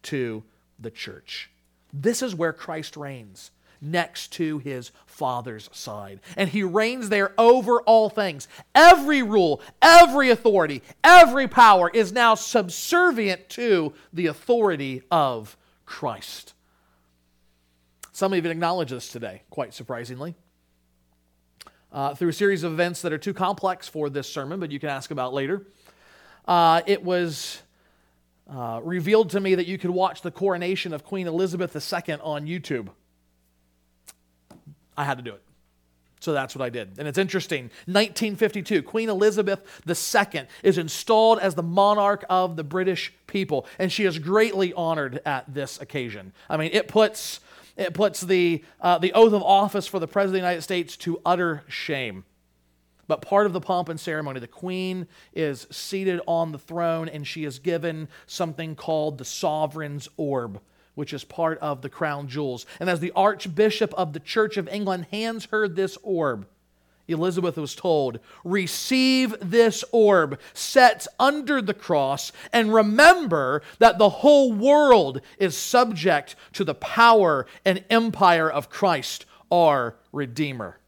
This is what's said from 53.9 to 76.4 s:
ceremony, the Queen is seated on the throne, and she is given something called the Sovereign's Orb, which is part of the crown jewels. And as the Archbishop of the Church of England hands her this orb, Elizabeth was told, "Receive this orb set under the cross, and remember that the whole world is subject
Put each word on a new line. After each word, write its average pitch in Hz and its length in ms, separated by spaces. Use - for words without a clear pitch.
ceremony, 151 400
the 117 80
Queen 185 580
is 147 380
seated 190 560
on 165 240
the 143 80
throne, 165 500
and 147 160
she 151 200
is 127 160
given 160 480
something 160 480
called 151 420
the 131 80
Sovereign's 151 920
Orb, 123 440
which 147 200
is 135 100
part 160 360
of 147 200
the 135 80
crown 143 400
jewels. 127 380
And 180 100
as 170 100
the 175 120
Archbishop 202 840
of 170 180
the 160 80
Church 214 360
of 170 120
England 190 440
hands 226 340
her 214 220
this 190 340
orb, 147 440
Elizabeth 170 500
was 151 200
told, 139 420
"Receive 262 960
this 220 520
orb 185 480
set - 540
under 277 440
the 202 100
cross, 139 600
and 220 220
remember 214 880
that 226 180
the 202 140
whole 277 420
world 220 680
is 190 180
subject 185 800